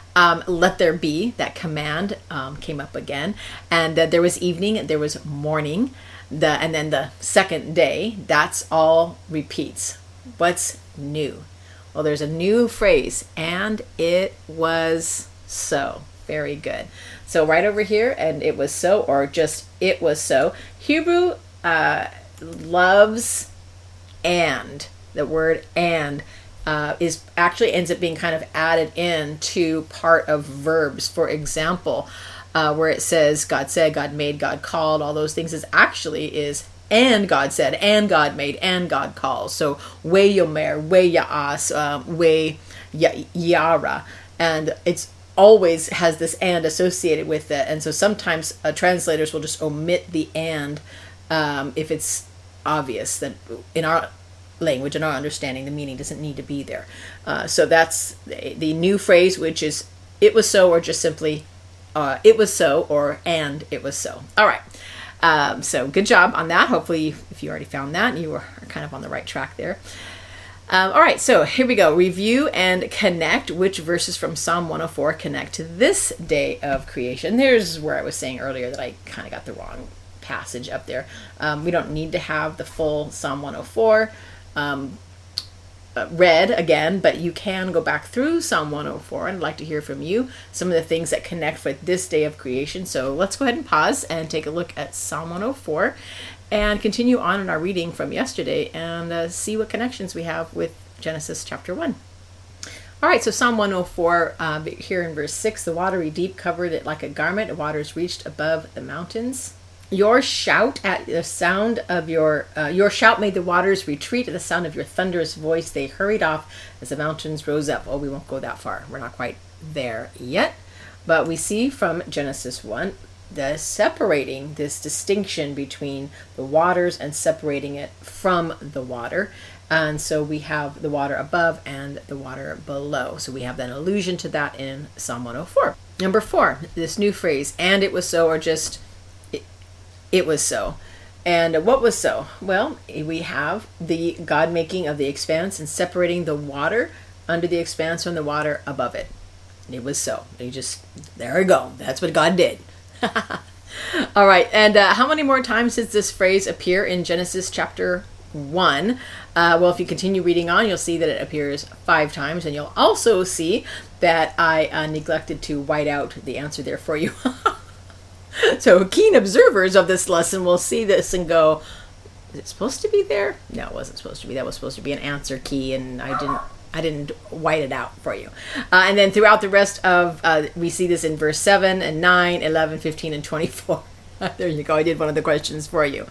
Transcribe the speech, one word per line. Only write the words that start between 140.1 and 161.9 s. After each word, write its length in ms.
it 160
was 160
so." 320
And 400
what 180
was 140
so? 300
Well, 380
we 320
have 480
the 440
God 260
making 380
of 100
the 60
expanse 560
and 80
separating 560
the 100
water 560
under 180
the 120
expanse 440
from 140
the 80
water 420
above 300
it. 100
It 140
was 140
so. 260
You 100
just, 300
there 220
we 60
go. 340
That's 240
what 100
God 220
did. 240
<laughs> 1160
All 100
right. 260
And, 240
uh, 180
how 120
many 160
more 200
times 340
does 160
this 180
phrase 360
appear 380
in 200
Genesis 460
chapter 540
one? 680
Uh, 240
well, 100
if 80
you 80
continue 360
reading 280
on, 180
you'll 80
see 220
that 100
it 140
appears 420
five 260